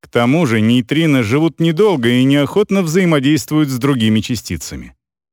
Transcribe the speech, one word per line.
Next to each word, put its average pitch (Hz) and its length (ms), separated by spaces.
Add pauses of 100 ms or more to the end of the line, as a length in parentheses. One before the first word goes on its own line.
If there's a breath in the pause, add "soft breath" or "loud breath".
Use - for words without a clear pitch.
К - 80
тому 131 380
же 113 140
нейтрино 127 640
живут 143 380
недолго 165 480
и 127 160
неохотно 147 580
взаимодействуют 151 880
с 131 100
другими 113 420
частицами. 80 720 (380)